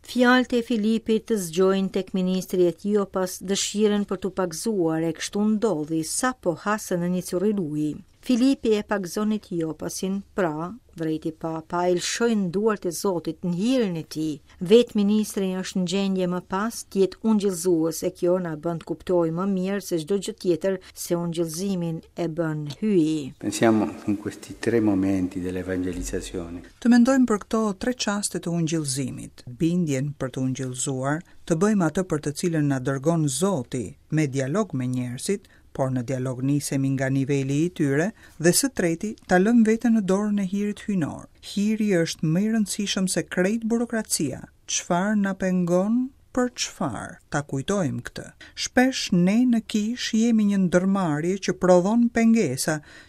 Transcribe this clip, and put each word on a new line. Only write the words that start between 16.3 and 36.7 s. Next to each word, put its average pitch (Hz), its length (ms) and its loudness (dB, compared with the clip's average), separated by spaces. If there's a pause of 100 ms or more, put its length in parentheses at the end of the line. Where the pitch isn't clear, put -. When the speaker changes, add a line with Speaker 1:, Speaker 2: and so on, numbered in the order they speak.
Speaker 1:
pas 208 320 -4
të - 160 -4
jetë 185 240 0
ungjillëzues, 180 800 2
e 185 80 0
kjo 180 220 0 (100)
na 165 160 -4
bën 165 220 -6
të - 80 -18
kuptojmë 170 480 0
më 185 160 -2
mirë 190 320 -4
se 170 180 -2
çdo 202 160 -2
gjë 202 160 -8
tjetër 185 400 0 (160)
se - 240 -4
ungjillëzimin 170 840 -4 (180)
e 170 80 -2
bën 156 380 -4 (160)
hyi. 175 320 2 (260)
Speaker 2:
Pensiamo 107 480 2 (240)
in 98 80 0
questi - 400 -10
tre 117 240 2
momenti 95 560 0
dell'evangelizzazione. 90 1300 -6 (100)
Speaker 3:
Të 233 160 2
mendojmë 247 380 6
për 208 160 0
këto 220 160 -2 (180)
tre 247 160 -2
çaste 202 480 -4
të 170 80 -4
ungjillëzimit, 143 960 -4
bindjen 147 720 0
për 131 160 -6
të 131 80 -2
ungjillëzuar, 131 800 -4 (240)
të 165 160 2
bëjmë 202 240 4
atë 185 160 0
për 156 240 -2
të 147 140 -4
cilën 160 260 2
na 135 160 0
dërgon 143 480 0
Zoti 131 540 -2 (260)
me 156 160 2
dialog 139 480 -2
me 127 160 -2
njerëzit, 127 560 -4 (220)
por 131 240 -2
në 127 100 0
dialog 127 400 -4
nisemi 139 520 0